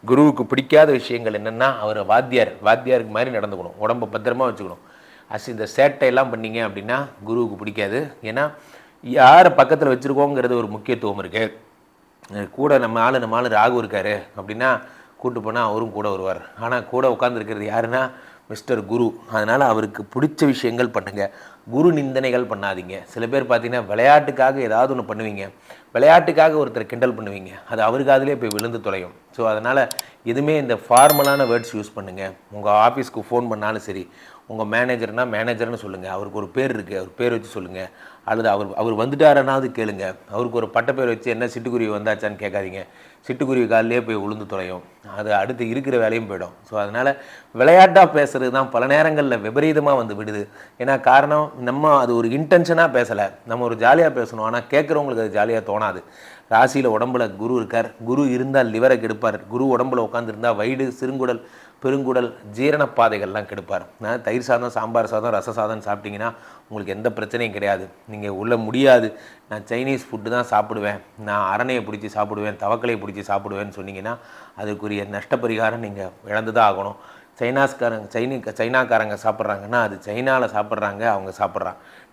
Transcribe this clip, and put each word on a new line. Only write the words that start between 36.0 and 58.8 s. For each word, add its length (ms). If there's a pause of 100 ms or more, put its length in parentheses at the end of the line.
அவருக்கு 280
ஒரு 100
பேர் 240
இருக்கு, 240
அவர் 180
பேர் 160
வச்சு 180
சொல்லுங்க. 420 (340)
அல்லது 240
அவர், 180 (100)
அவர் 180
வந்துட்டாருன்னாவது 800
கேளுங்க, 420 (160)
அவருக்கு 280
ஒரு 100
பட்ட 240
பேர் 140
வச்சு 240
என்ன 140
சிட்டுக்குருவி 460
வந்தாச்சான்னு 520
கேட்காதீங்க, 440 (400)
சிட்டுக்குருவி 420
காலிலேயே 320
போய் 160
விழுந்து 300
தொலையும், 360 (340)
அது 180
அடுத்து 340
இருக்கிற 300
வேலையும் 320
போயிடும். 320
So 160
அதனால 380 (360)
விளையாட்டா 540
பேசுறது 440
தான் 200
பல 160
நேரங்கள்ல 540
விபரீதமா 560
வந்து 280
விடுது. 240 (300)
ஏன்னா 220
காரணம், 580
நம்ம 400
அது 180
ஒரு 120
இன்டென்ஷனா 600
பேசல, 420 (140)
நம்ம 180
ஒரு 100
ஜாலியா 360
பேசணும், 400
ஆனா 80
கேட்குறவங்களுக்கு 680
அது 160
ஜாலியா 220
தோணாது. 400 (480)
ராசியில 480
உடம்புல 380
குரு 200
இருக்கார், 380 (100)
குரு 260
இருந்தால் 400
லிவரை 280